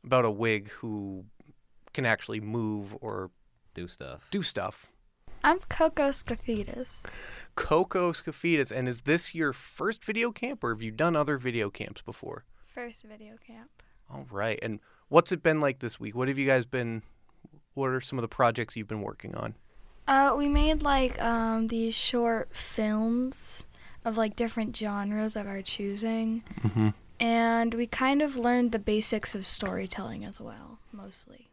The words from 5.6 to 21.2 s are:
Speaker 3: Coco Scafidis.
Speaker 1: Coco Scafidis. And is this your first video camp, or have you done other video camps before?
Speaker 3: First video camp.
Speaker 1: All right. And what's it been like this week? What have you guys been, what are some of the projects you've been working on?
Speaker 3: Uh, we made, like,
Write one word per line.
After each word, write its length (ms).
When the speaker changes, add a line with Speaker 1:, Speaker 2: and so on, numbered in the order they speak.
Speaker 3:
Coco 420
Scafidis. 920
Speaker 1:
Coco 580
Scafidis. 600
And 160
is 140
this 320
your 180
first 520
video 280
camp, 320
or 60
have 120
you 80
done 260
other 200
video 340
camps 320
before? 420
Speaker 3:
First 380
video 320
camp. 240
Speaker 1:
All 200
right. 320
And 180
what's 240
it 100
been 180
like 200
this 200
week? 140
What 140
have 100
you 80
guys 200
been, 360
what 160
are 100
some 180
of 40
the 60
projects 480
you've 120
been 140
working 320
on? 200
Speaker 3:
Uh, 300
we 100
made, 360
like, 360